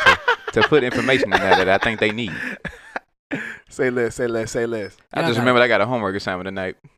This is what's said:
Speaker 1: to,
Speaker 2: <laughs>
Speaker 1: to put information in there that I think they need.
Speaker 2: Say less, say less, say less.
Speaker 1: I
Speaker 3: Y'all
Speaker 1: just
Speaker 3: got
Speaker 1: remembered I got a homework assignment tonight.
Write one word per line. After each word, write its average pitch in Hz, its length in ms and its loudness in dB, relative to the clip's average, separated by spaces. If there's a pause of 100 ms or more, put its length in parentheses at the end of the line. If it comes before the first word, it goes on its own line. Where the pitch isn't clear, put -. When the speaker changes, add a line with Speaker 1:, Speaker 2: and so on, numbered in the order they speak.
Speaker 1:
to, - 120 6 (340)
Speaker 2:
<laughs> - 100 2
Speaker 1:
to - 80 2
put 151 140 4
information 123 500 0
in 117 80 4
there 98 160 4
that 92 120 2
I 95 80 4
think 110 220 -2
they 110 120 2
need. 107 200 -6 (1400)
Speaker 2:
Say 131 200 -2
less, 123 260 -2
say 127 120 -2
less, 113 240 -2
say 120 140 -2
less. 110 300 -6 (180)
Speaker 1:
I - 60 -4
Speaker 3:
Y'all - 80 0
Speaker 1:
just 120 100 2
Speaker 3:
got 123 40 0
Speaker 1:
remembered 123 200 4
I 123 60 4
got 110 140 4
a 101 40 4
homework 110 300 -2
assignment 92 320 -6
tonight. 95 300 -6 (200)